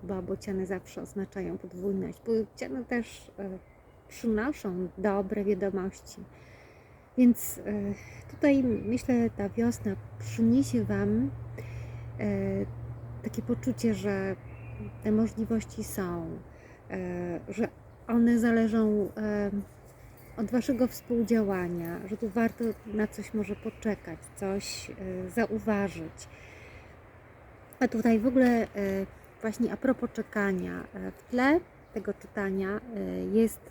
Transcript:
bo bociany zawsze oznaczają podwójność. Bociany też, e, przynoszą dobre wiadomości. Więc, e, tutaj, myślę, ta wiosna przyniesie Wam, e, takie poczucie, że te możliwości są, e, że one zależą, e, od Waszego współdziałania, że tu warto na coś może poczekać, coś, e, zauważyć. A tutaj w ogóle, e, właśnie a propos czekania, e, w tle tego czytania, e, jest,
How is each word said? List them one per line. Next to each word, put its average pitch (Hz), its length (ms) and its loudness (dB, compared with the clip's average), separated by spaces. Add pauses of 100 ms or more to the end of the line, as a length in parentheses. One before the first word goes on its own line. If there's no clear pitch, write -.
bo 185 180 -4
bociany 190 440 -4
zawsze 185 360 -8
oznaczają 190 560 -6
podwójność. 180 680 -4
Bociany 233 600 -2
też, - 540 -6
e, 202 100 -8 (580)
przynoszą 214 800 -2 (100)
dobre 202 460 0
wiadomości. 190 800 -2 (920)
Więc, 240 400 4
e, - 40 -12 (680)
tutaj, 277 320 4
myślę, 233 760 2
ta 202 120 -2
wiosna 233 420 0 (280)
przyniesie 233 640 4
Wam, 208 480 2 (880)
e, - 60 -2 (960)
takie 226 180 -4
poczucie, 233 520 0
że 190 420 -2 (680)
te 214 80 2
możliwości 220 720 0
są, 175 420 -4 (680)
e, 180 480 -4 (100)
że 208 180 0 (400)
one 233 320 6
zależą, 220 800 4
e, 208 340 0 (840)
od 208 140 -2
Waszego 247 360 4
współdziałania, 185 1200 0
że 208 100 -4
tu 220 120 -4
warto 226 340 2 (220)
na 214 220 0
coś - 260 -10
może 202 220 -2
poczekać, 196 640 -4 (160)
coś, 196 540 -4
e, 185 400 -8
zauważyć. 202 960 0 (1500)
A 254 80 4
tutaj 226 320 4
w 226 80 4
ogóle, 254 200 8 (140)
e, - 60 0 (720)
właśnie 220 320 0
a 208 40 -6
propos 247 360 2
czekania, 185 680 -2 (100)
e, 190 180 -8
w - 120 -20
tle 269 360 4 (340)
tego 226 200 -4
czytania, 190 560 -2 (260)
e, 185 300 -4
jest, 214 340 4 (120)